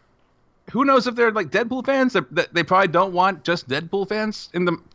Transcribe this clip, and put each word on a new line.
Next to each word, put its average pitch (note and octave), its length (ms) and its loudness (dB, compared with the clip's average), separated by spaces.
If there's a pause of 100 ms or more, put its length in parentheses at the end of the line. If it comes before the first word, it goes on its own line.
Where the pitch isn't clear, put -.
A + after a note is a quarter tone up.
(720)
who B3 140 0
knows C4+ 220 4
if A#3+ 80 -2
they're, A#3 180 2
like, G3+ 160 -4
Deadpool A#3 380 -2
fans? C4 260 2
They're, F3 180 0
they, D#3+ 220 0
they E3+ 100 0
probably F#3 260 4
don't F3+ 260 2
want F3+ 300 0
just E3+ 220 -2
Deadpool G3 440 -4
fans G#3+ 420 -6
in F3 140 -2
the, E3+ 100 0 (180)